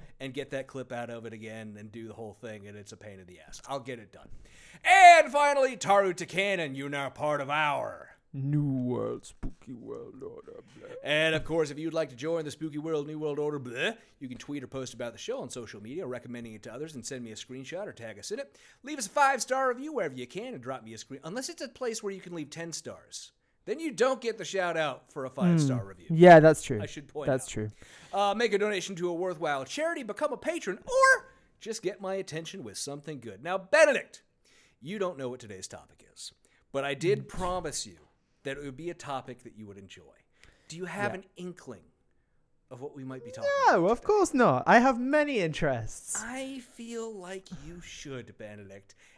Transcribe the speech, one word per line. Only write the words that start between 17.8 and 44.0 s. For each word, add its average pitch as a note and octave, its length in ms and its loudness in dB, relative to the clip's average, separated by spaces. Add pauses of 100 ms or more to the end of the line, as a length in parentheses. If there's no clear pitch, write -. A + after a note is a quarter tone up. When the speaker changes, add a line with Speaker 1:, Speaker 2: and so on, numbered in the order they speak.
Speaker 1:
or C#3 60 -12
tag A2 260 -14
us - 120 -12
in A3+ 80 -4
it. C#4 160 -12 (280)
Leave D4 160 -8
us B3 80 -4
a - 40 -12
five-star C4+ 580 4
review C4+ 240 -4
wherever E3+ 220 -2
you B2 120 -10
can A#3 280 -10
and C3 80 -12
drop B2 220 -8
me A2 80 -16
a A2 60 -14
screen, - 260 -14
unless A#3 240 -8
it's E4 140 -12
a B3+ 60 -10
place A3+ 340 -6
where G3+ 100 -4
you F#3+ 80 -10
can F3 140 -12
leave D#3+ 160 -8
ten E3 220 -10
stars. - 600 -14 (320)
Then B3+ 160 -6
you D#4+ 100 -4
don't A3+ 300 2
get A3 180 -4
the F3 60 -8
shout F3 320 -2
out C#3+ 340 -2
for C#3 140 -8
a B2+ 60 -8
five-star D#3 500 4
Speaker 2:
Hmm. G2+ 80 -10
Speaker 1:
review. - 220 -18
Speaker 2:
Yeah, E3 300 12
that's D#3 220 8
true. A2+ 180 -4
Speaker 1:
I D3 60 -6
should C#3 220 -14
point D3 200 -6
Speaker 2:
That's C3 180 0
Speaker 1:
out. - 40 -12
Speaker 2:
true. G#2+ 200 -4 (420)
Speaker 1:
Uh, G3+ 240 2
make A3+ 160 2
a G3 60 2
donation G3 380 -2
to F3 120 -2
a E3+ 60 -2
worthwhile D#3+ 500 -2
charity, D#4+ 400 -4
become D4 280 -4
a A#3+ 40 -6
patron, - 480 -4
or C5 480 4 (280)
just A3 220 -8
get G3+ 200 -6
my F#3+ 140 -4
attention E3+ 460 -10
with G2+ 140 -12
something D3 420 -10
good. A2 240 -14
Now, F3+ 160 -4
Benedict, C#4+ 640 4 (580)
you F#3 180 -8
don't F3+ 200 -4
know C3 120 -6
what B2+ 100 -12
today's G2+ 260 -14
topic - 480 -20
is, - 180 -16 (380)
but C#3 140 -4
I C#3 100 -4
did C3+ 300 0
Speaker 2:
Mm. - 40 -16
Speaker 1:
promise F3+ 580 -4
you F2 100 -20 (480)
that C3+ 120 -6
it C#3+ 60 -12
would C#3 140 -10
be E3+ 140 -8
a E3+ 40 -10
topic C3 480 -10
that G#2 140 -20
you G#2+ 100 -16
would G2 120 -18
enjoy. F#2 240 -20 (680)
Do D#3 80 -14
you F3+ 80 -10
have F#3 300 -4
Speaker 2:
Yeah. - 40 -10
Speaker 1:
an G3 60 -16 (120)
inkling E3+ 460 -14 (880)
of B2 100 -16
what C#3+ 140 -12
we C3+ 80 -14
might C3 220 -12
be - 80 -14
talking C#5 180 -4 (160)
Speaker 2:
No, C#4 140 8
Speaker 1:
about F3+ 100 4
Speaker 2:
of B3 100 0